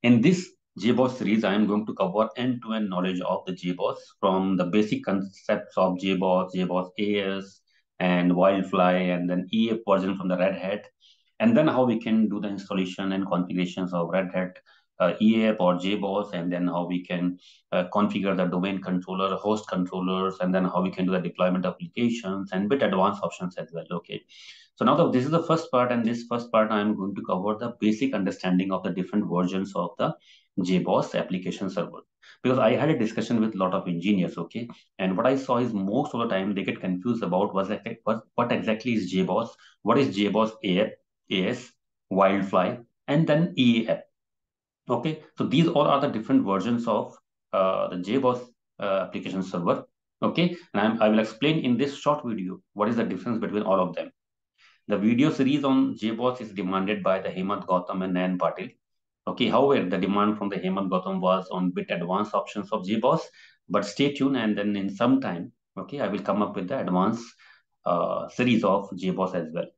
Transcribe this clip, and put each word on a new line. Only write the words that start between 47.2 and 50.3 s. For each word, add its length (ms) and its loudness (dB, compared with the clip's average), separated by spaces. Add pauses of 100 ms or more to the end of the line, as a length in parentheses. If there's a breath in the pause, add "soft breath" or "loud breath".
uh, 380 2
the 80 -6
J 180 -2
boss, 240 2 (420)
uh, 260 0
application 360 -6
server. 400 -2 (380)
Okay, 340 0 (180 loud breath)